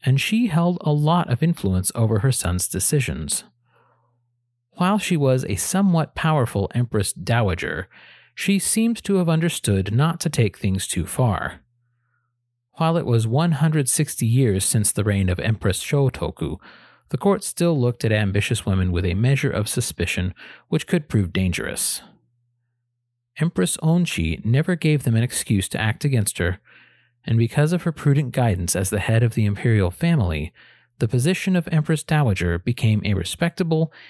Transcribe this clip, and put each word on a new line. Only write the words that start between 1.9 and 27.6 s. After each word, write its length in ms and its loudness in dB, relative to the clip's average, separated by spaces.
over 240 2
her 140 2
son's 340 -2
decisions. 800 -2
While 260 0
she 180 0
was 300 2
a 100 -4
somewhat 600 0
powerful 580 0
empress 400 0
dowager, 760 -2
she 240 0
seems 420 0
to 140 0
have 140 2
understood 640 0
not 280 2
to 80 -2
take 280 0
things 280 -2
too 200 -4
far. 560 -2
While 200 0
it 100 -2
was 220 2
one 240 2
hundred 380 2
sixty 360 -2
years 380 2
since 280 0
the 120 -2
reign 240 2
of 120 0
Empress 440 -2
Shotoku, 720 -2
the 80 -4
court 260 0
still 360 0
looked 260 0
at 80 2
ambitious 520 0
women 280 0
with 120 0
a 80 0
measure 380 0
of 160 -2
suspicion 640 -4
which 180 -4
could 220 -2
prove 240 0
dangerous. 680 -4
Empress 400 -2
Onshi 680 0
never 300 2
gave 280 0
them 120 2
an 60 4
excuse 480 0
to 120 -4
act 240 -2
against 320 0
her, 220 -2
and 120 0
because 360 2